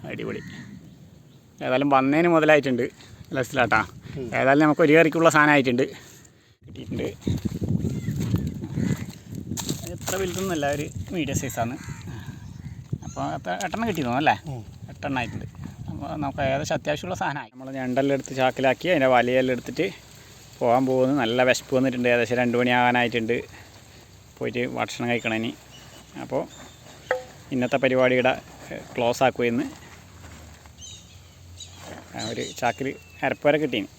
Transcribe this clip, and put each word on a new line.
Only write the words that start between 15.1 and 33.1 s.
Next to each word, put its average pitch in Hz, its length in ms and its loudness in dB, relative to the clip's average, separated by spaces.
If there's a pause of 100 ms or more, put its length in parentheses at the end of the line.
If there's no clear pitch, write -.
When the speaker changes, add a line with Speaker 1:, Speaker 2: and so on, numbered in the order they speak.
Speaker 1:
ആയിട്ടുണ്ട്. - 440 -8 (300)
അപ്പോൾ 160 200 -10 (100)
നമുക്ക് 139 180 -6
ഏകദേശം 139 340 -2
അത്യാവശ്യമുള്ള 151 400 -4
സാധനമായി. 147 400 -6
നമ്മൾ 131 180 -12
ഞണ്ടെല്ലാം 135 440 0
എടുത്ത് 131 200 -8
ചാക്കിലാക്കി 131 520 2
അതിൻ്റെ 147 180 4
വലയെല്ലാം 127 500 4
എടുത്തിട്ട് 135 300 -4 (720)
പോകാൻ 127 280 4
പോകുന്നു. 131 280 2
നല്ല 123 280 2
വിശപ്പ് 127 340 2
വന്നിട്ടുണ്ട്. 123 320 2
ഏകദേശം 120 280 2
രണ്ട് 120 220 2
മണിയാകാനായിട്ടുണ്ട്. 123 840 2 (960)
പോയിട്ട് 123 280 -4 (120)
ഭക്ഷണം 120 300 -6
കഴിക്കണം 117 320 -2
ഇനി. 113 140 -6 (680)
അപ്പോൾ 127 200 -6 (1120)
ഇന്നത്തെ 123 240 0
പരിപാടി 127 380 2
ഇവിടെ, 127 280 2 (300)
ഏ, - 60 -12 (180)
ക്ലോസ് 123 260 0
ആക്കുകയെന്ന്. 123 420 2 (2500)
ആ, 110 160 -6
ഒരു 120 120 -6 (160)
ചാക്കിൽ 131 340 -2 (280)